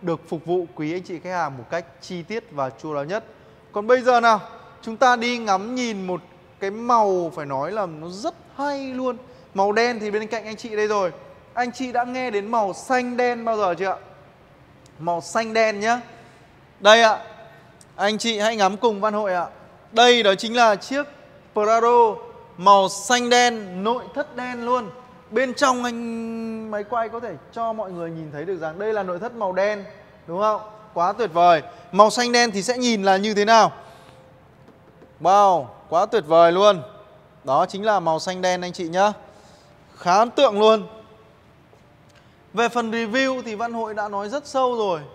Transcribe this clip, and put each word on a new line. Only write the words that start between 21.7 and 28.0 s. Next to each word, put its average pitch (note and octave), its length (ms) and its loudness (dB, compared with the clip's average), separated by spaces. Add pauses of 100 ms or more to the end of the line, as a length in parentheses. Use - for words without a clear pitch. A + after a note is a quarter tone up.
màu G3 320 6
xanh A#3+ 420 -2
đen, A3+ 540 2
nội A#3+ 200 -2 (100)
thất D4 220 -8
đen B3 280 -10
luôn. A#3+ 260 -2 (400)
Bên B3 240 -2
trong B3 300 0
anh A3+ 840 -8
máy G#3 140 -6
quay A3+ 240 -4
có A#3 120 -10
thể A3 140 -10 (180)
cho A3+ 200 -6
mọi G#3 200 -10
người E3+ 180 -10